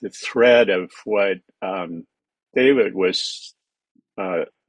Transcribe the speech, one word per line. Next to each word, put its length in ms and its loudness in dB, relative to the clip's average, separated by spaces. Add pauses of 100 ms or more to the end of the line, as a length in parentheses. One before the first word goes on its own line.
the 100 -10
thread 600 4
of 200 -2 (140)
what, 340 0 (220)
um, 460 -8 (480)
David 400 2
was, 600 -4 (640)
uh, 280 -4 (240)